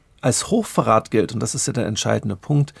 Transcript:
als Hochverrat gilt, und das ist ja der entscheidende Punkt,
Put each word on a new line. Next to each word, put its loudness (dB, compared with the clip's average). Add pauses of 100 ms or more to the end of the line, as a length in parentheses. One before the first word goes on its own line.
(200)
als 0
Hochverrat 2
gilt, 2
und -4
das -4
ist -4
ja -2
der -2
entscheidende -2
Punkt, 0